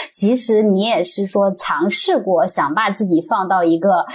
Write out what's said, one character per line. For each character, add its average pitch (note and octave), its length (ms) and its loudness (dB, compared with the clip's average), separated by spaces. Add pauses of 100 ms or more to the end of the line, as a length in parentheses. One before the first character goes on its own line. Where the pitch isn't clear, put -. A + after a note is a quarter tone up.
(120)
其 G#3+ 240 2
实 A3 280 2
你 G3 200 2
也 G#3+ 200 0
是 G3 240 -2
说 G3 240 0
尝 F3 380 -2
试 E4+ 280 0
过 F#3 300 0
想 D3+ 260 -2
把 G#3+ 160 0
自 G3+ 160 -2
己 E3+ 160 2
放 F#3+ 260 -2
到 F3+ 160 2
一 E3 140 2
个 F3 380 2